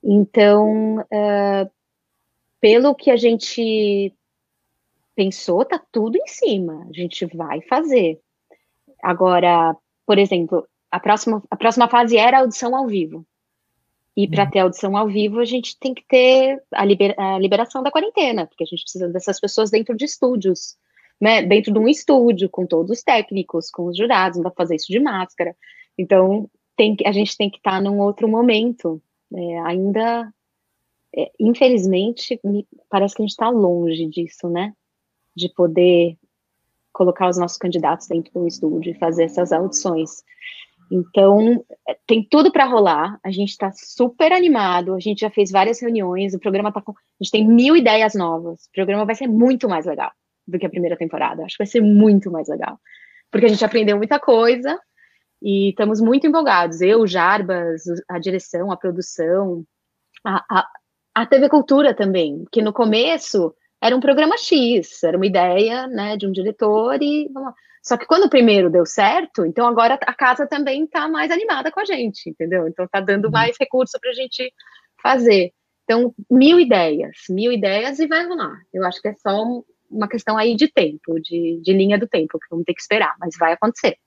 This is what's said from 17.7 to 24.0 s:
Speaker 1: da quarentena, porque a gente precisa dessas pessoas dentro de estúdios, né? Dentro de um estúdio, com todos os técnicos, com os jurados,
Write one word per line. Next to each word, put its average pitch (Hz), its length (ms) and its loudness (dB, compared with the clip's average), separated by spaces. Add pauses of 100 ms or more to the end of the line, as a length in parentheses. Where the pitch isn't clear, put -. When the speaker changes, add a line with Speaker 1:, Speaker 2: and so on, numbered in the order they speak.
Speaker 1:
da 277 80 -2
quarentena, 302 560 -2
porque - 180 -10
a - 20 -10
gente 170 160 -12
precisa 185 260 -8
dessas 180 320 -6
pessoas 208 300 -2
dentro 220 260 -2
de 233 80 -4
estúdios, 220 720 -2 (440)
né? 214 220 2
Dentro 208 300 2
de 208 60 2
um 220 100 2
estúdio, 240 600 2
com 185 160 -6
todos 170 240 -2
os 240 120 -6
técnicos, 190 680 -4
com 175 160 -10
os 175 100 -8
jurados, 190 400 0